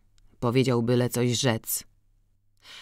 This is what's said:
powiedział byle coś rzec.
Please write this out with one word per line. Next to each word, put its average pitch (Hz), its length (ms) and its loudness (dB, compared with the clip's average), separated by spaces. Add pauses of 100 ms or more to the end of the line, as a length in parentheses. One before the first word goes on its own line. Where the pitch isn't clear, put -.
(400)
powiedział 123 420 2
byle 123 260 2
coś 123 300 -2
rzec. - 460 -2 (960)